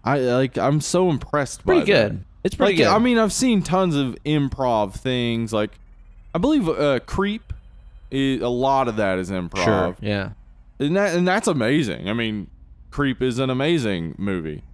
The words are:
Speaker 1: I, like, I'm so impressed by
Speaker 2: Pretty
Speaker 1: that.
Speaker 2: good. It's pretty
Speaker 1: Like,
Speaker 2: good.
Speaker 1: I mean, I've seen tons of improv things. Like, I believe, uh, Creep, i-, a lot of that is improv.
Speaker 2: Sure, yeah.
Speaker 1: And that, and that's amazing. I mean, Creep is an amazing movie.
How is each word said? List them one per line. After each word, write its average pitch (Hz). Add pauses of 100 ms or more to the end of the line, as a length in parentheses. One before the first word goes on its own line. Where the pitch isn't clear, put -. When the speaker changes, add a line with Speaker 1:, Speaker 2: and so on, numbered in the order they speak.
Speaker 1:
I, 139
like, 127
I'm 139
so 180
impressed -
by 370
Speaker 2:
Pretty 202
Speaker 1:
that. 113
Speaker 2:
good. 95 (180)
It's 190
pretty 196
Speaker 1:
Like, 165
Speaker 2:
good. 180
Speaker 1:
I 214
mean, 233
I've 214
seen 233
tons 175
of 135 (100)
improv 127
things. 117
Like, 107 (560)
I 170
believe, 247
uh, 139
Creep, 202 (600)
i-, 135
a 120
lot 131
of 107
that 95
is 90
improv. 92
Speaker 2:
Sure, 92
yeah. 104 (480)
Speaker 1:
And 151
that, 196
and 180
that's 196
amazing. 123
I 107
mean, 110 (440)
Creep 139
is 127
an 131
amazing 127
movie. 85 (120)